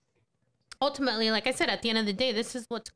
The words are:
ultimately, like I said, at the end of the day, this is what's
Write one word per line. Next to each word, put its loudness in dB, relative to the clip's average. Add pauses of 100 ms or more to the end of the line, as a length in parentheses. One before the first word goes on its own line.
(800)
ultimately, 2
like 0
I 2
said, 0
at 0
the 0
end 2
of 2
the 0
day, 0
this -4
is -6
what's -6